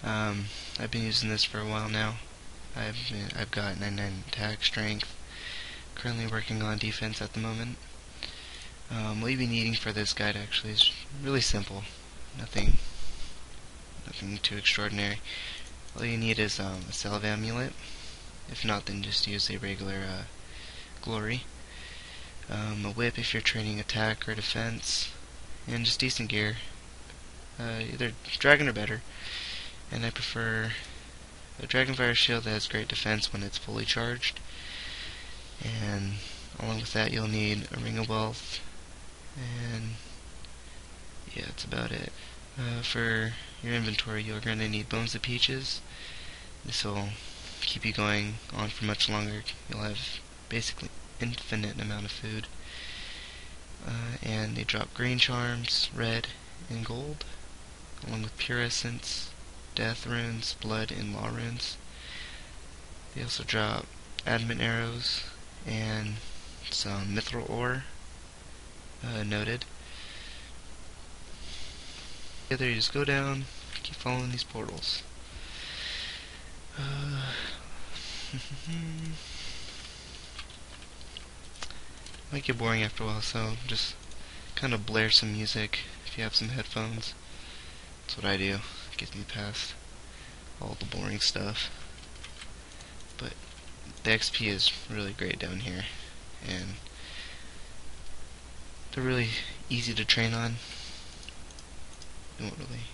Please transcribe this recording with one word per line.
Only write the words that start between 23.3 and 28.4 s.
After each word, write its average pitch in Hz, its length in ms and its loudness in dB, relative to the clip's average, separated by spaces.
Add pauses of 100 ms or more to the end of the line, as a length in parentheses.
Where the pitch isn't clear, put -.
you're 113 80 2
training 107 380 2
attack 110 480 2
or 110 80 0
defense. - 720 0 (560)
And 117 180 0
just - 140 6
decent 120 300 2
gear. 107 300 4 (1000)
Uh, 113 220 -2 (100)
either 123 200 2 (260)
dragon 143 280 12